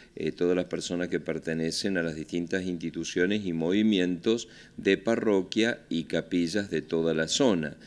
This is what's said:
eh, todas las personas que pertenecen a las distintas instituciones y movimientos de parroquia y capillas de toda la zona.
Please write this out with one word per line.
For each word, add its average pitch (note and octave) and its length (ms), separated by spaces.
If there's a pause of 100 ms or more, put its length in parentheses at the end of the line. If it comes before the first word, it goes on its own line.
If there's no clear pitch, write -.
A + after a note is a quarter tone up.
(180)
eh, D#2 160
todas F2+ 240
las F2+ 80
personas F2 420
que E2+ 140
pertenecen E2 760
a E2+ 60
las D#2+ 120
distintas F2 500
instituciones F2 800
y F2+ 80
movimientos F2+ 960 (260)
de F#2+ 220
parroquia A2 920
y E2 160
capillas F2 680
de D#2+ 120
toda E2 320
la D#2+ 160
zona. F2 580